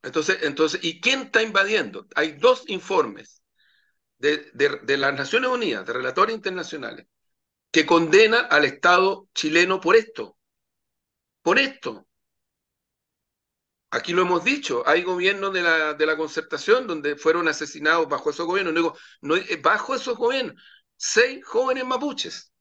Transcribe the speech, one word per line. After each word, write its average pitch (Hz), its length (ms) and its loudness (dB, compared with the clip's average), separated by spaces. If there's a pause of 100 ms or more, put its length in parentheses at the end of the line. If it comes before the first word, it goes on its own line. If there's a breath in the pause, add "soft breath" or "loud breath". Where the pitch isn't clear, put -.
Entonces, 156 400 -2
entonces, 151 400 0
¿y 165 180 -6
quién 262 220 0
está 226 200 0
invadiendo? 196 720 -2
Hay 156 180 -2
dos 180 360 2
informes 135 760 -4 (760)
de, 151 360 -2
de, 139 280 0
de 139 160 0
las 139 160 0
Naciones 220 360 -2
Unidas, 156 360 -4
de 113 60 -8
relatores 131 420 0
internacionales, 170 720 -10 (680)
que 156 140 4
condenan 190 640 4
al 151 140 6
Estado 180 680 2
chileno 180 460 0
por 208 160 4
esto. 220 420 -2 (1040)
Por 196 160 4
esto. 269 480 -6 (1900)
Aquí 120 200 -4
lo 180 100 2
hemos 180 220 0
dicho, 240 420 -2
hay 165 160 2
gobiernos 190 500 -2
de 180 100 -2
la, 160 320 0
de 151 120 0
la 156 100 0
concertación 160 680 -2
donde 147 300 -4
fueron 165 320 0
asesinados 151 600 0
bajo 139 220 -2
esos 160 160 -6
gobiernos. 180 260 -2
No 165 80 0
digo, 165 180 -2 (220 loud breath)
no, 156 160 0
eh, 180 260 -4
bajo 208 320 0
esos 247 220 -4
gobiernos, 233 460 -2 (340 soft breath)
seis 254 480 0
jóvenes 254 400 -2
mapuches. 254 760 -6